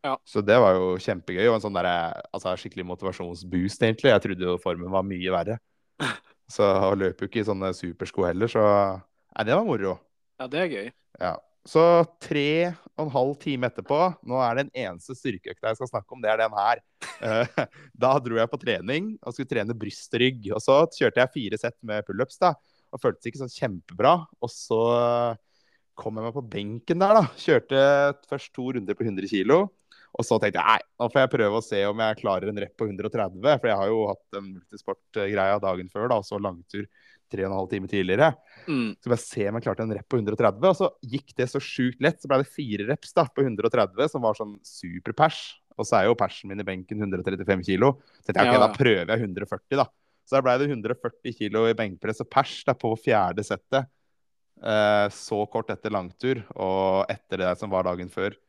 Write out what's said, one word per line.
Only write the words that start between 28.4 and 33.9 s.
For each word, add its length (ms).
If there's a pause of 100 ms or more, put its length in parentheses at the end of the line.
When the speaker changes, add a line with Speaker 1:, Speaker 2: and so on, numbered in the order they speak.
Speaker 2:
to 140 (100)
runder 220
på 80
hundre 240
kilo, 260 (560)
og 120
så 120
tenkte 240
jeg, 160
nei, 240
nå 80
får 140
jeg 100
prøve 240
å 80
se 240
om 160
jeg 160
klarer 320
en 80
rep 160
på 140
hundre 180
og 80
tredve, 400
for 160
jeg 80
har 80
jo 100 (140)